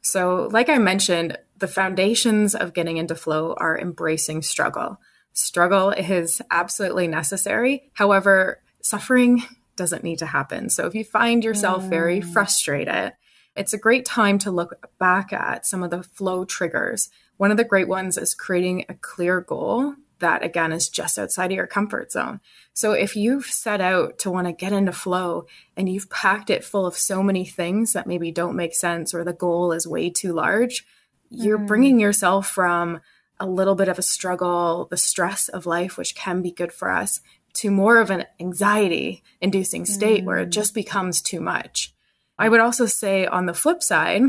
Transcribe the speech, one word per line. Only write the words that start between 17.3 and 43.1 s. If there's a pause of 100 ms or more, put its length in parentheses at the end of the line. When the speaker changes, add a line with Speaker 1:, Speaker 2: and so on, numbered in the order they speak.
Speaker 1:
One
of
the
great
ones
is
creating
a
clear
goal (240)
that,
again,
is
just
outside
of
your
comfort
zone. (340)
So
if
you've
set
out
to
wanna
get
into
flow (300)
and
you've
packed
it
full
of
so
many
things
that
maybe
don't
make
sense
or
the
goal
is
way
too
large, (420)
you're
Speaker 2:
Mm.
Speaker 1:
bringing
yourself
from (400)
a
little
bit
of
a
struggle,
the
stress
of
life,
which
can
be
good
for
us, (320)
to
more
of
an (140)
anxiety-inducing
state
where
it
Speaker 2:
Mm.
Speaker 1:
just
becomes
too
much. (460)
I
would
also
say